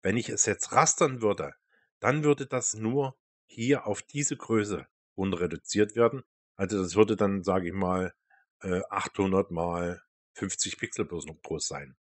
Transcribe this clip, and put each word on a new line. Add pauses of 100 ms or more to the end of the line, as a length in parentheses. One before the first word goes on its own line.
Wenn
ich
es
jetzt
rastern
würde, (440)
dann
würde
das
nur (300)
hier
auf
diese
Größe (300)
runter
reduziert
werden. (340)
Also
das
würde
dann,
sage
ich
mal, (480)
äh,
achthundert
mal (300)
fünfzig
Pixel
bloß
noch
groß
sein.